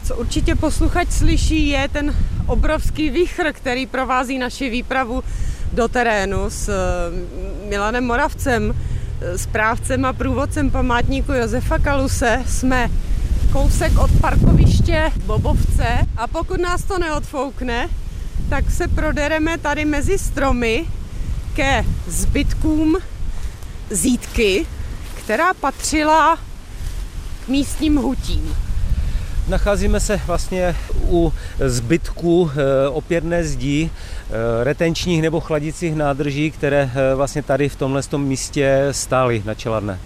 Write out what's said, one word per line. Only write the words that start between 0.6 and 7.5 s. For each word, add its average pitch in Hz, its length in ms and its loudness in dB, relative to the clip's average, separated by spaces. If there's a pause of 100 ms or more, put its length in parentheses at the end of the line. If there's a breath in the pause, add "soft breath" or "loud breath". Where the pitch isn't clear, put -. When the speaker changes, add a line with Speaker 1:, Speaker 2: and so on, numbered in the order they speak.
Speaker 1:
slyší, 311 580 4
je 277 180 0
ten 294 280 -2 (320 loud breath)
obrovský 302 640 2
vichr, 339 440 0
který 262 320 -4
provází 254 540 -2
naši 247 300 -4
výpravu 247 540 -2 (500 loud breath)
do 233 140 2
terénu 208 640 0
s, - 200 -4
eh, 180 1000 -4